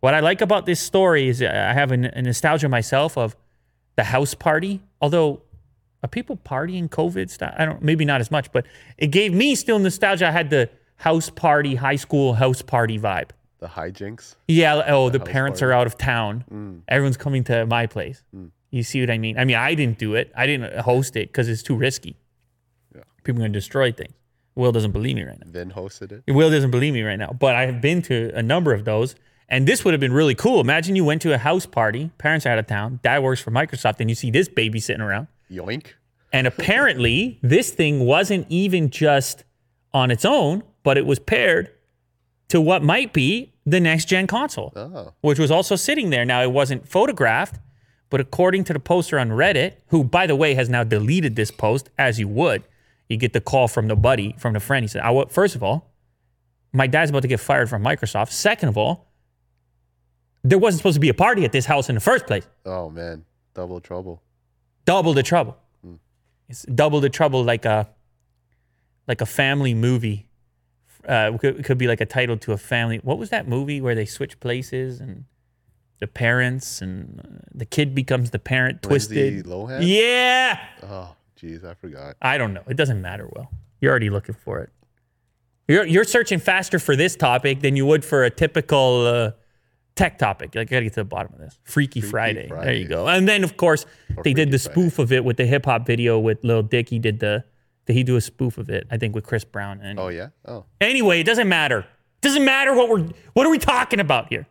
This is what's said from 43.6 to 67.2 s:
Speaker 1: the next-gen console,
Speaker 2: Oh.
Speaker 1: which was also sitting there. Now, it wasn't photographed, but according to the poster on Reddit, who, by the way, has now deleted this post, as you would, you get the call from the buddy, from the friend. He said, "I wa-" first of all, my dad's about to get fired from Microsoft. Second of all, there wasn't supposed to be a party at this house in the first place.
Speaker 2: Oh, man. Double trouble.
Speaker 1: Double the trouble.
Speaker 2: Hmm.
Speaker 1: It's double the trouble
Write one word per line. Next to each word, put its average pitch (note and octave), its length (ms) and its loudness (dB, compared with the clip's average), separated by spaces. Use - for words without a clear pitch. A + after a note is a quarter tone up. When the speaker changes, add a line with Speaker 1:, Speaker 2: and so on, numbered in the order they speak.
Speaker 1:
the D#3+ 140 2
next-gen E3+ 480 2
console, A3 480 -4
Speaker 2:
Oh. A#2+ 460 -14
Speaker 1:
which D3 180 2
was D#3 140 4
also F#3 240 2
sitting C#4 340 -2
there. A#2+ 140 2
Now, B2 180 2
it B2+ 80 2
wasn't C3 380 -2
photographed, E3+ 720 0
but C3+ 100 0
according F#3 440 0
to - 80 -6
the C#3+ 80 -4
poster E3 400 0
on A#2+ 80 0
Reddit, D3+ 460 0
who, E3 140 4
by F3 240 2
the D#3 80 2
way, C#3+ 200 2
has B2+ 140 0
now A#2+ 140 0
deleted A2+ 540 0
this A2 160 -2
post, B2+ 440 -2
as B2 220 0
you G#2 80 -4
would, A2+ 380 -2
you A2 60 -2
get A#2 160 -2
the A2+ 80 2
call B2+ 280 2
from A2 200 0
the G#2+ 80 2
buddy, A2 400 2
from A#2+ 160 -4
the G#2+ 80 -2
friend. C3 240 -2
He G#2 40 -4
said, - 120 -6
"I A#2 100 0
wa-" C3 180 2
first F#3+ 280 2
of A#2+ 60 -6
all, A#2 320 -4
my C3 120 4
dad's D3+ 220 2
about C#3 140 0
to C3 60 -2
get A#2+ 120 0
fired B2+ 300 2
from G#2+ 120 -4
Microsoft. A2+ 500 -2
Second - 360 0
of G#2+ 80 0
all, B2 300 -2
there F#3+ 100 6
wasn't F#3 220 4
supposed F3+ 140 2
to C#3+ 60 2
be D#3 80 4
a A#2 60 4
party G3+ 300 2
at - 80 0
this C3 140 0
house C#3+ 220 0
in B2+ 60 -2
the A2 60 0
first A#3+ 260 2
place. G2 200 -4
Speaker 2:
Oh, F#2 260 -8
man. E2 340 -12
Double F2+ 260 -12
trouble. F2+ 420 -14
Speaker 1:
Double F3 280 2
the C3+ 100 2
trouble. C#3 340 0
Speaker 2:
Hmm. F2 120 -20
Speaker 1:
It's - 140 -18
double D3 380 2
the C#3 100 2
trouble C3+ 340 2